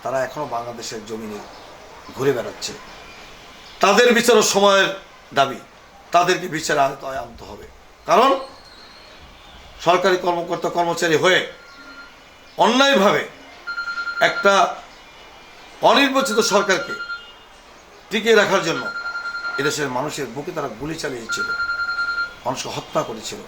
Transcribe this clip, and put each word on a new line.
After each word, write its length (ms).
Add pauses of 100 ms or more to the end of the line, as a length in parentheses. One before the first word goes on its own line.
তারা 200
এখনো 220
বাংলাদেশের 600
জমিনে 340 (760)
ঘুরে 160
বেড়াচ্ছে। 420 (1040)
তাদের 340
বিচারের 300
সময়ের 440 (460)
দাবি, 260 (520)
তাদেরকে 360
বিচারের 340
আওতায় 360
আনতে 260
হবে। 240 (380)
কারণ 340 (1500)
সরকারি 320
কর্মকর্তা 520
কর্মচারী 460
হয়ে 360 (1040)
অন্যায়ভাবে 680 (960)
একটা 540 (1040)
অনির্বাচিত 580
সরকারকে 540 (1160)
টিকিয়ে 260
রাখার 280
জন্য 220 (720)
এদেশের 320
মানুষের 380
বুকে 240
তারা 160
গুলি 280
চালিয়েছিল, 480 (1000)
মানুষকে 240
হত্যা 340
করেছিল। 440